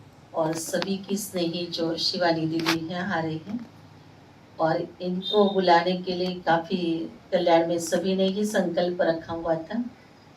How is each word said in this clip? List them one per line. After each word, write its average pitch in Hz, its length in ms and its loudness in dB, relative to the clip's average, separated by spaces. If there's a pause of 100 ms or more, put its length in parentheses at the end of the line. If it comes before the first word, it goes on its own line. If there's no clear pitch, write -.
(340)
और 160 180 2
सभी 185 440 -2
की 196 200 -4
स्नेही 175 500 -2
जो 165 300 -2
शिवानी 165 500 0
दीदी 165 400 -2
हैं, 180 140 -6
आ 185 200 -2
रही 160 280 -4
हैं, 233 180 -8 (960)
और 165 160 2 (240)
इनको 196 500 2
बुलाने 180 460 4
के 180 180 -4
लिए 180 200 -2 (120)
काफ़ी 165 640 0 (220)
कल्याण 170 360 6
में 170 100 0
सभी 185 380 0
ने 190 80 2
ही 196 200 0
संकल्प 180 580 0
रखा 165 300 0
हुआ 165 220 -2
था, 233 300 -4 (520)